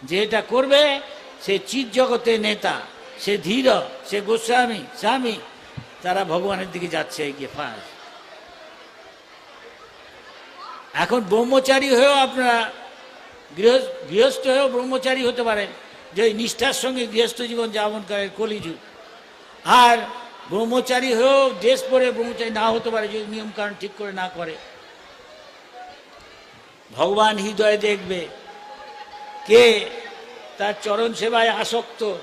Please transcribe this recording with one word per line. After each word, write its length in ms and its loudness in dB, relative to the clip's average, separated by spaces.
যে 220 -6
এটা 160 0
করবে 300 4
সে 100 0
চিৎ 180 -2
জগতের 400 2
নেতা, 260 -2
সে 100 0
ধীর, 200 0
সে 100 -4
গোস্বামী, 520 0
স্বামী, 360 -2
তারা 200 -2
ভগবানের 420 -2
দিকে 220 -6
যাচ্ছে 240 -6
এগিয়ে 260 -10
ফার্স্ট। 340 -10
এখন 160 0
ব্রহ্মচারী 680 2
হয়েও 200 6
আপনারা 300 0
গৃহস্থ, 340 4
গৃহস্থ 420 2
হয়েও 220 4
ব্রহ্মচারী 540 -2
হতে 200 -2
পারেন, 220 -2
যে 120 -2
ওই 140 4
নিষ্ঠার 420 0
সঙ্গে 300 -2
গৃহস্থ 260 0
জীবন 260 -4
যাপন 320 -2
করে 160 -4
কলিযুগ। 400 -6
আর 140 8
ব্রহ্মচারী 680 0
হয়েও 240 6
ড্রেস 200 4
পরে 160 4
ব্রহ্মচারী 440 -4
না 140 2
হতে 200 -2
পারে, 200 -2
যদি 180 -6
নিয়মকানুন 480 -8
ঠিক 200 -10
করে 120 -8
না 40 -4
করে। 180 -8
ভগবান 440 2
হৃদয়ে 340 2
দেখবে 320 -2
কে 160 10
তার 160 -2
চরণ 260 0
সেবায় 300 2
আসক্ত 380 -4